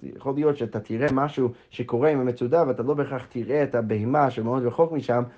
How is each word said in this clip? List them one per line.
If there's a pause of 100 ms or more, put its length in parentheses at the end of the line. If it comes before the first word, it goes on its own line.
(160)
יכול
להיות
שאתה
תראה
משהו (200)
שקורה
עם
המצודה,
ואתה
לא
בהכרח
תראה
את
הבהמה
שמאוד
רחוק
משם, (140)